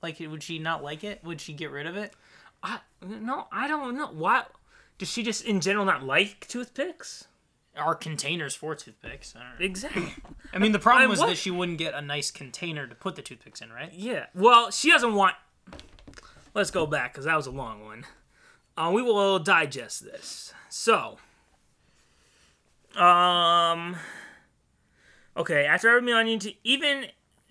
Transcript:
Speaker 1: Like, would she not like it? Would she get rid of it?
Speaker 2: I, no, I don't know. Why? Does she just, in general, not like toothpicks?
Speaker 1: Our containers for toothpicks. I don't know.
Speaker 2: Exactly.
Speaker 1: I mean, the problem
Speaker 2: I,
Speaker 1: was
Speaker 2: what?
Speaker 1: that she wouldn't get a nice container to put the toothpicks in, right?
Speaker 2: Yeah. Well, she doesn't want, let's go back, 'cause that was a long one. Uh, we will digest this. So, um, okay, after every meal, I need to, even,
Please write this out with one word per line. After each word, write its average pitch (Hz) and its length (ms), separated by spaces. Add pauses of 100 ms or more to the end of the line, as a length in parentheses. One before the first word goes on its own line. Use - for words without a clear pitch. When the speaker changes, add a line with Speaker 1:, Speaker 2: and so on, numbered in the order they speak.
Speaker 1:
Like, 160 200
would 156 200
she 160 200
not 160 240
like 156 180
it? 208 220
Would 165 160
she 160 120
get 147 200
rid 143 120
of 170 120
it? 208 180 (480)
Speaker 2:
I, 220 160 (260)
no, 220 460
I 233 160
don't 277 320
know. 302 80
Why? 185 380 (540)
Does 180 120
she 233 140
just, 214 200
in 196 160
general, 196 240
not 151 200
like 165 420
toothpicks? - 800 (500)
Speaker 1:
Our 156 200
containers 156 580
for 151 220
toothpicks. - 580
I 117 80
don't 123 160
know. 175 80
Speaker 2:
Exactly. 185 480 (400)
Speaker 1:
I 185 40
mean, 214 120
the 208 80
problem 254 260
Speaker 2:
I, 233 60
Speaker 1:
was 202 80
Speaker 2:
what? 370 120
Speaker 1:
that 165 80
she 185 120
wouldn't 175 280
get 165 160
a 147 60
nice 143 300
container 147 560
to 127 80
put - 220
the 143 60
toothpicks - 380
in, 113 120
right? 135 200
Speaker 2:
Yeah. 185 400
Well, 233 380
she 294 220
doesn't 240 220
want, 196 200 (1200)
let's 202 160
go 160 160
back, 139 280
'cause 135 100
that 160 120
was 135 120
a - 40
long 110 320
one. 110 220 (680)
Uh, 170 180
we 240 80
will 202 380
digest 147 640
this. - 480 (160)
So, 147 500 (1800)
um, 175 1000 (1400)
okay, 156 280
after 180 240
every 240 140
meal, 240 140
I 226 80
need 226 180
to, 214 120 (100)
even, 269 420 (440)